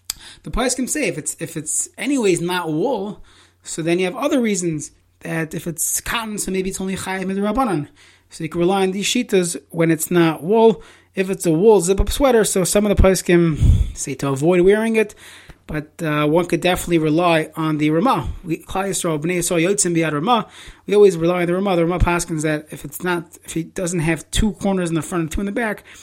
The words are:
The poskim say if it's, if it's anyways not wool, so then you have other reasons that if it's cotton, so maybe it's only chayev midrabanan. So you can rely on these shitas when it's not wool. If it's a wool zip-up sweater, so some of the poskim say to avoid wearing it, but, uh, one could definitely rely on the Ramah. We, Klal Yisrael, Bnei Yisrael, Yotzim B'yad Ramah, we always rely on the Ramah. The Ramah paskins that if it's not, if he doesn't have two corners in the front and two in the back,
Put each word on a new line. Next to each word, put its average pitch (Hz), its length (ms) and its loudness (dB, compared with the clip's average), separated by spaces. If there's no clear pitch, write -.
The 156 80 -12
poskim 240 380 -2
say 285 180 -2
if 165 100 -4
it's, - 220 -8
if - 160 -10
it's - 420 -6
anyways 208 440 0
not 175 300 -4
wool, 196 520 -4
so - 200 -10
then 165 160 0
you 185 80 0
have 180 100 -4
other 285 260 0
reasons 175 500 -4
that 160 340 -6
if 175 140 -10
it's - 340 -4
cotton, 220 360 -6
so 190 140 -6
maybe 190 180 -2
it's 190 120 -8
only 190 140 -4
chayev 190 300 -8
midrabanan. 196 600 -2
So - 140 -12
you 156 60 -8
can 170 100 -6
rely 190 240 2
on 190 80 0
these 196 140 -6
shitas 190 540 0
when 165 200 2
it's 160 220 -2
not 165 320 2
wool. 220 400 4
If 190 160 -4
it's - 160 -6
a 170 60 4
wool 196 300 6
zip-up 196 280 2
sweater, 247 340 4
so 190 200 0
some 208 240 2
of 202 100 6
the - 40 8
poskim 175 920 4
say 139 200 -6
to 143 140 -2
avoid 160 320 2
wearing 214 340 4
it, 214 180 0
but, 151 380 -8
uh, 151 240 0
one 170 180 2
could 170 140 -2
definitely 175 380 0
rely 156 580 2
on 156 220 -2
the 151 120 0
Ramah. 190 380 0
We, 165 140 -6
Klal 196 320 -6
Yisrael, 170 280 -4
Bnei 170 200 -2
Yisrael, 170 240 0
Yotzim 180 340 0
B'yad 160 160 0
Ramah, 202 380 0
we 185 80 -2
always 202 220 6
rely 175 260 0
on 170 60 0
the 170 60 0
Ramah. 190 240 0
The 170 80 2
Ramah 175 140 -2
paskins 170 420 0
that 151 300 -4
if - 120 -14
it's - 180 -14
not, 175 440 -4
if - 80 -14
he 160 100 -4
doesn't 175 380 -4
have 160 280 -4
two 214 240 0
corners 185 360 -2
in 165 60 -2
the 156 60 -2
front 170 200 -4
and 160 100 -6
two - 80 -4
in 202 60 -4
the 202 80 -6
back, 214 320 -4